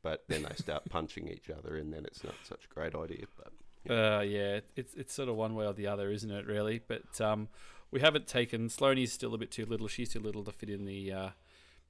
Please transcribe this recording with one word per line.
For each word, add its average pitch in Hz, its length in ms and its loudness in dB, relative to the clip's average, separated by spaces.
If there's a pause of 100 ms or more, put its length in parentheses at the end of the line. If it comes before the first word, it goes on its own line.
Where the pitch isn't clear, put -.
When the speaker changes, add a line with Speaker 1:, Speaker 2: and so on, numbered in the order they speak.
Speaker 1:
but 78 260 -2
then 78 140 0
they 71 140 -4
start 76 280 -2
Speaker 2:
<laughs> - 60 -8
Speaker 1:
punching 80 380 -2
each 87 200 -12
other 78 280 -6
and 78 160 -4
then 78 120 -6
it's - 200 -10
not - 100 -6 (100)
such - 200 -12
a - 40 -20
great 80 260 -2
idea. 80 320 -6 (100)
But, - 160 -14 (320)
yeah. 110 340 4
Speaker 2:
Uh, - 40 2
yeah, 101 380 2 (160)
it's, - 180 -8
it's - 200 -8
sort 135 140 -2
of 113 80 2
one 110 180 0
way 110 120 2
or 101 60 2
the 101 140 -2
other, 101 240 0
isn't 107 200 -2
it, 101 160 -4
really? 107 340 2
But, - 400 -6
um, 107 280 2 (420)
we 139 100 2
haven't 151 260 8
taken, 117 420 2
Sloanie's 131 440 6
still 113 220 -2
a 113 40 0
bit 113 120 -4
too 113 160 -4
little. 110 220 0
She's 113 240 -2
too 113 80 0
little 104 240 -2
to 104 80 -6
fit - 180 -8
in 101 140 -2
the, 98 280 -2
uh, 95 180 -2 (600)